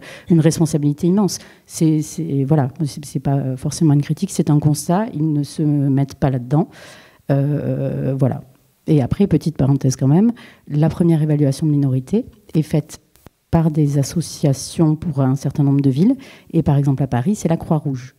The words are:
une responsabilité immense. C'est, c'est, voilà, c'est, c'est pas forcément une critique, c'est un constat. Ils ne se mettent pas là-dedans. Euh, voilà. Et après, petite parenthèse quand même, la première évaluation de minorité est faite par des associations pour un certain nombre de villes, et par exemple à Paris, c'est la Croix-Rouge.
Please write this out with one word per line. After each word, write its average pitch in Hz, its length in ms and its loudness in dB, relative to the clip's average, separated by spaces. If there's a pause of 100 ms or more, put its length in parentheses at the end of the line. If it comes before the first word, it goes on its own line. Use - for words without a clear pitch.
(280)
une 165 100 6
responsabilité 151 720 2
immense. 190 320 0 (240)
C'est, 156 360 0
c'est, 151 440 -4
voilà, 135 240 2 (160)
c'est, 143 200 -8
c'est - 140 -8
pas 139 380 -2
forcément 147 360 0
une 143 100 4
critique, 160 280 -4
c'est - 200 -2
un 147 100 4
constat. 170 520 0
Ils 151 200 -2
ne 147 100 0
se 151 200 -6
mettent 143 520 0
pas 143 160 -2
là-dedans. 135 380 0 (640)
Euh, 139 840 -2
voilà. 127 280 -2 (420)
Et 147 160 4
après, 190 240 0
petite 160 300 0
parenthèse 135 400 0
quand 131 100 -2
même, 185 240 4 (380)
la 151 220 0
première 165 320 2
évaluation 147 440 0
de 147 60 2
minorité 143 540 0 (280)
est 160 80 2
faite - 380 -4 (500)
par 165 220 2
des 147 260 0
associations 151 960 -2
pour 147 280 -4
un 131 120 2
certain 143 300 -2
nombre 139 160 2
de 135 100 2
villes, 180 240 2 (380)
et 165 100 0
par 143 140 2
exemple 143 260 2
à 131 60 -2
Paris, 131 260 0
c'est - 140 -4
la 165 80 0
Croix-Rouge. 143 640 -4